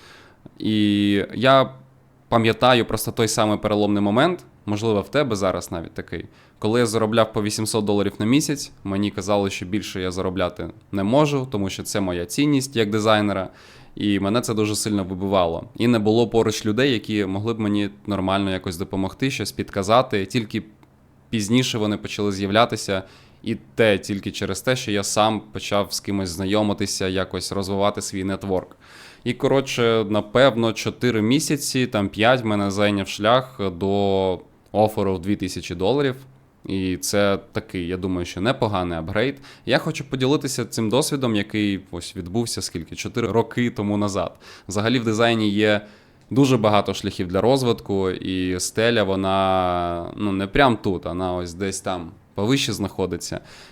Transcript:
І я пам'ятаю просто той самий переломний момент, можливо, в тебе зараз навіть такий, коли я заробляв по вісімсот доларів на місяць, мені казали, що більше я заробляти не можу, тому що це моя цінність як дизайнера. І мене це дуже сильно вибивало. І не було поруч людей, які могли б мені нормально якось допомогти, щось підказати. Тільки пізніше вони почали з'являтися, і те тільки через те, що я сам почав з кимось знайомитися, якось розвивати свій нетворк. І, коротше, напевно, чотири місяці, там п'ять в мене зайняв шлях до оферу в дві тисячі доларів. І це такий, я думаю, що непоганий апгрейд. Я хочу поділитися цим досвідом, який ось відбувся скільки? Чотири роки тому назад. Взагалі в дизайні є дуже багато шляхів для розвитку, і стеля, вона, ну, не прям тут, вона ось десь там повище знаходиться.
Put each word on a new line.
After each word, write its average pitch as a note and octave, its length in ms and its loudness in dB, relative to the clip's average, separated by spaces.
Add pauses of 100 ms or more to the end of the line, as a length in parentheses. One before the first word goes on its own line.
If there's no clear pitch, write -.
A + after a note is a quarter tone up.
(580)
І G#2 460 2 (300)
я C3 360 4 (580)
пам'ятаю A#2 560 4
просто G#2+ 280 -4
той A2+ 160 2
самий G#2+ 300 2
переломний G#2 440 2
момент, C3 420 2 (220)
можливо, G#2+ 340 0
в F#2+ 80 -6
тебе C3+ 280 0
зараз F#2 360 -2
навіть E2+ 220 -8
такий, F2+ 320 -10 (320)
коли A2 220 2
я A#2+ 60 4
заробляв A2 460 2
по A2 100 -2
вісімсот G#2+ 420 -2
доларів G2+ 340 2
на G#2 80 0
місяць, C#3 460 0 (120)
мені G2+ 260 -2
казали, G2 400 0
що G2 160 -8
більше F#2+ 340 -4
я F#2 100 -2
заробляти F2+ 600 -4 (220)
не G2 100 -2
можу, C3+ 480 2
тому G2 200 -2
що - 120 -8
це G2+ 180 -4
моя F2 260 -2
цінність C#3 500 0
як A2 140 2
дизайнера. G#2 580 2 (480)
І G2+ 240 2
мене G2+ 200 0
це A#2+ 140 -4
дуже G#2+ 220 0
сильно G#2 280 -2
вибивало. F#2 600 0 (120)
І A2 100 0
не A#2+ 120 4
було A2 300 2
поруч A2 380 2
людей, B2 260 2
які G#2 340 0
могли G#2 280 -2
б A2 60 -8
мені G#2 300 0 (160)
нормально G2 440 0
якось F#2 260 -4
допомогти, F#2+ 540 -4
щось A2 220 -6
підказати. G#2 720 0
Тільки A2 360 -4 (680)
пізніше A#2 480 0
вони G#2 180 0
почали G2+ 360 -4
з'являтися, G2+ 680 0 (400)
і A2 140 -4 (180)
те G#2+ 240 4
тільки G2 320 -6
через F#2+ 300 -6
те, B2+ 160 0
що B2+ 140 -6
я G2+ 120 0
сам G#2+ 400 2 (100)
почав G2+ 400 -2
з - 80 -6
кимось G2 280 -2
знайомитися, G2 800 0
якось F#2 440 -4
розвивати G2 500 0
свій F#2+ 220 -6
нетворк. F#2+ 520 -4 (480)
І, B2 80 -2
коротше, B2 760 0
напевно, A2+ 640 2
чотири A2 500 -2
місяці, C3+ 640 0
там G#2 220 0
п'ять A#2 340 4
в A2+ 40 -4
мене G#2 240 0
зайняв G2+ 380 0
шлях A#2+ 520 0 (120)
до G2 680 0 (320)
оферу G2+ 420 2
в F#2 60 -6
дві G2 160 -2
тисячі F2+ 380 -6
доларів. B2+ 420 0 (500)
І F#2 300 -2
це G2+ 420 0 (140)
такий, F#2 340 -6
я F2 100 -4
думаю, F2+ 300 -4
що - 140 -10
непоганий G2+ 580 -2
апгрейд. G#2+ 380 -4 (300)
Я A#2+ 120 2
хочу D3+ 260 -4
поділитися C3 600 -2
цим G#2+ 260 -2
досвідом, B2+ 460 0
який G2+ 440 0 (100)
ось - 260 -12
відбувся F#2+ 460 -4
скільки? E2 340 -10
Чотири A2 320 -4
роки A2+ 420 0
тому G#2 260 -2
назад. G2+ 400 -2 (320)
Взагалі G#2+ 300 0
в A2+ 60 -4
дизайні A2+ 440 2
є G#2 320 2 (500)
дуже C3 260 4
багато G#2 380 4
шляхів F#2+ 340 -4
для F#2 120 0
розвитку, G#2+ 720 2
і F#2 500 -2
стеля, A2+ 420 0
вона, F#2+ 1120 0
ну, G#2 160 -2
не G2 140 -2
прям B2+ 300 4
тут, F#2 280 -4
вона F2+ 300 -4
ось F2 200 -6
десь F#2+ 260 -6
там F2 300 -6 (240)
повище A#2 380 0
знаходиться. F#2 680 -4 (320)